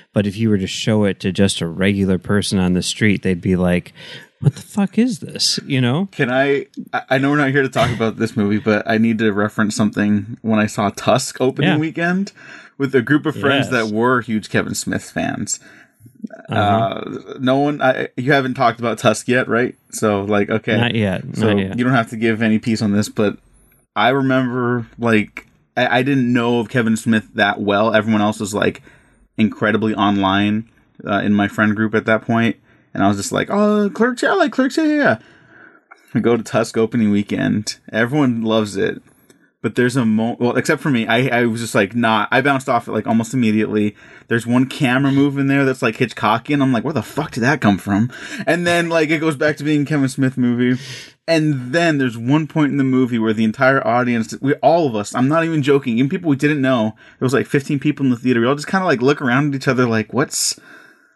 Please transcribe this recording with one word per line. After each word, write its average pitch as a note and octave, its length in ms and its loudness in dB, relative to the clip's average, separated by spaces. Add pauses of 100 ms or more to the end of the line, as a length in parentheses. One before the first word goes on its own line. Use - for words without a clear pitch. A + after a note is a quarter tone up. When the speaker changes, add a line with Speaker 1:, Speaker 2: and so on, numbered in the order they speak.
(120)
Speaker 1:
but G#2 140 0
if G2 100 -4
you A2+ 140 0
were G#2 80 2
to F#2+ 80 -2
show G#2+ 380 -2
it F#2+ 160 -2
to F#2+ 120 -4
just G2 280 0
a E2+ 60 -4
regular F#2+ 520 0
person G2+ 400 0
on F2+ 160 2
the F2+ 80 0
street, G#2 400 0
they'd F2+ 180 -2
be F#2 160 0
like, F2 360 0 (480)
"What C3 140 2
the - 80 -16
fuck - 360 -4
is A#3 200 0
this?" - 480 -4
You C3+ 140 -2
know? C#3 320 0
Speaker 2:
Can B2+ 180 -2
I, C#3 360 0 (260)
I, B2+ 180 -4
I C3 80 2
know C#3 120 2
we're D3 80 2
not C#3 120 2
here C#3 120 2
to C3 60 0
talk A#2 220 0
about A2 260 -2
this A2 200 -2
movie, G#2 220 0
but G#2 300 0
I A2 100 2
need A2+ 200 2
to A2 140 2
reference G#2 420 0
something G#2 680 0
when A2 180 0
I G#2+ 60 2
saw G#2 240 -2
Tusk - 500 -2
opening C#3 300 0
Speaker 1:
Yeah. E3+ 80 2
Speaker 2:
weekend E3+ 540 -2 (460)
with C3+ 160 -2
a B2+ 80 6
group C#3+ 240 2
of D3+ 100 -2
friends C#3 360 0
Speaker 1:
Yes. A2+ 160 0
Speaker 2:
that G#2 60 -6
were A#2+ 260 2
huge A2 300 -4
Kevin G2+ 260 0
Smith - 340 -6
fans. - 480 -6 (880)
Speaker 1:
Uh-huh. - 60 -6
Speaker 2:
Uh, G2+ 840 -2
no C3 180 2
one, D3 240 -2
I, C3 340 0
you C3 160 0
haven't C3 220 0
talked A#2 240 0
about A#2 200 -4
Tusk - 300 0
yet, B2+ 200 2
right? A2+ 280 0 (140)
So, G#2 320 0
like, G2+ 280 0
okay. A2 260 0
Speaker 1:
Not A#2 180 0
yet, G2+ 280 0 (120)
Speaker 2:
So A2 180 2
Speaker 1:
not G2+ 60 2
yet. F#2+ 200 -4
Speaker 2:
you B2 60 0
don't B2+ 100 2
have A#2 160 2
to A#2+ 60 -10
give A2+ 260 0
any A2 160 2
piece A2 240 -2
on G2+ 100 0
this, G#2 160 0
but G#2 300 -2 (580)
I G#2+ 120 4
remember, B2+ 800 0 (120)
like, A2+ 480 0 (300)
I, B2 220 2
I C3 40 2
didn't C3 300 2
know A#2+ 280 2
of G#2+ 80 -4
Kevin A2+ 280 2
Smith A2 380 0
that G2+ 260 0
well. G#2 340 2
Everyone G#2+ 280 2
else G#2+ 180 -2
was, G#2 140 -6
like, F#2 280 0 (540)
incredibly G#2+ 580 0
online, G2+ 760 0 (380)
uh, G2+ 120 0
in G#2 160 2
my G2+ 140 2
friend G#2 280 0
group A2 180 -2
at G#2+ 120 2
that A2 160 2
point. A#2 340 0 (360)
And G2+ 100 -2
I G2 60 4
was G2+ 80 2
just G2+ 160 -6
like, G2 180 -2
"Oh, G#3 400 2
Clerks, B3 320 -2
yeah, D4 100 2
I - 40 2
like D#4 160 2
Clerks, C4 240 0
yeah, D#4+ 80 0
yeah, D4+ 120 2
yeah." F3+ 220 2 (960)
We B2 60 0
go A#2 160 2
to A2+ 80 -4
Tusk A2+ 320 -4
opening A2+ 340 0
weekend. G2+ 680 -2 (140)
Everyone A#2+ 500 0
loves A2 340 0
it. F#2+ 260 -4 (600)
But A2+ 120 -4
there's B2 200 2
a B2+ 80 0
mo-, A2+ 340 0
well, A#2+ 200 0
except D3 240 -2
for D#3+ 80 -2
me, A#2 160 0
I, A#2+ 340 0
I A#2+ 60 2
was A2+ 160 -2
just A2+ 120 -8
like, G#2 200 2
"Nah," A2+ 360 2
I B2+ 120 2
bounced C#3 260 0
off A#2+ 180 0
it, G#2+ 60 -8
like, G#2+ 140 -2
almost A2+ 260 0
immediately. G#2+ 640 0 (320)
There's A#2 180 0
one B2 200 2
camera C3 440 0
move C#3 280 2
in C#3 80 0
there C#3 180 2
that's, C3 160 -2
like, A#2 160 -2
Hitchcockian. A#2 640 0
I'm C3+ 100 2
like, A#2 140 0
"Where A#2+ 80 -4
the A2 100 -2
fuck - 280 -8
did - 140 -6
that D3 180 0
come G2 160 2
from?" G2+ 340 0 (340)
And E3+ 200 0
then, E3+ 240 0
like, D#3+ 180 2
it D#3 120 0
goes D#3 160 0
back D3+ 200 0
to C#3+ 80 -10
being D3 200 2
a - 20 -4
Kevin C#3 240 0
Smith C3 260 0
movie. B2 420 2 (480)
And D3+ 460 0
then E3 240 2
there's B2 220 -2
one C#3+ 280 0
point D3 260 0
in C#3 40 -2
the C3+ 80 0
movie B2+ 340 2
where A2 140 0
the A2 120 0
entire C3 420 2
audience, A#2 560 0
we, C3+ 140 0
all D#3+ 300 2
of A#2+ 80 -2
us, G#2 200 -4
I'm C3 140 2
not E3 160 2
even D#3+ 180 0
joking, C#3 340 2
even C3+ 140 2
people F3+ 180 -4
we C#3 80 2
didn't D3 240 0
know, B2 340 0 (240)
there C3+ 60 -4
was, B2 80 0
like, A2+ 140 0
fifteen C#3+ 320 -2
people C#3 260 -2
in C3 60 4
the A#2+ 80 0
theater. A#2+ 220 0
We A#2 60 2
all C#3+ 100 2
just D3 120 -10
kinda, F#3+ 160 -2
like, D3 160 0
look C#3+ 220 2
around C#3 320 0
at - 20 -4
each C3 100 -4
other B2+ 200 2
like, A2 260 -2
"What's, - 480 -4 (560)